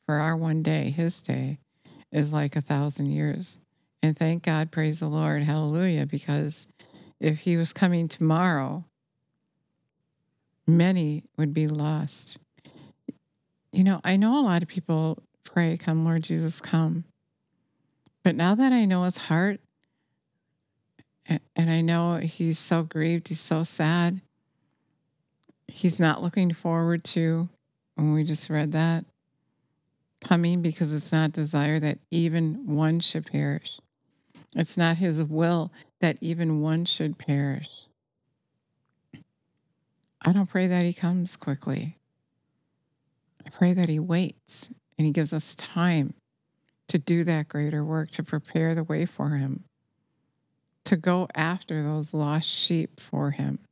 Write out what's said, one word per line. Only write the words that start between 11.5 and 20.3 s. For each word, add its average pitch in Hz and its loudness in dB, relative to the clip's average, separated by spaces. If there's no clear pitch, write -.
be 156 0
lost. 151 -2
You 185 4
know, 190 4
I 190 4
know 226 4
a - 4
lot 175 4
of 165 -8
people 160 -2
pray, 170 0
"Come, 160 0
Lord 165 2
Jesus, 165 -2
come." 165 0
But 170 4
now 180 4
that 262 4
I 233 4
know 180 2
his 180 0
heart, 190 0